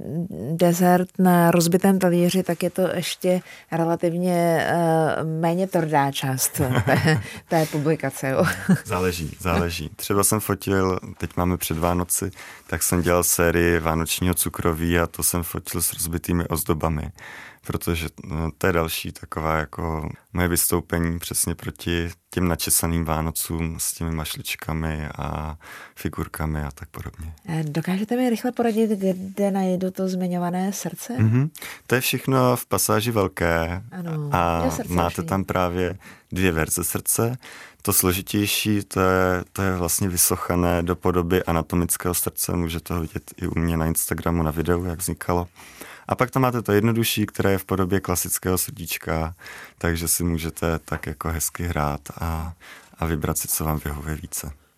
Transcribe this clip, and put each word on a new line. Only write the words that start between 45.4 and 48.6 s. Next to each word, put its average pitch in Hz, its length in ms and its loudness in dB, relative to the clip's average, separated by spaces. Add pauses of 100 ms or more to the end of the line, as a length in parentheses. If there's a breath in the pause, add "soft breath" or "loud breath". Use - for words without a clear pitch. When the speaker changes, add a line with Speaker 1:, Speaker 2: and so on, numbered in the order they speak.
Speaker 2:
A - 80 0
pak 127 160 2
tam 131 100 2
máte 123 200 2
to 101 100 -2
jednodušší, 110 540 4
které 98 260 2
je 98 60 4
v - 80 -6
podobě 95 340 2
klasického 90 580 0
srdíčka, 82 760 -4 (440 loud breath)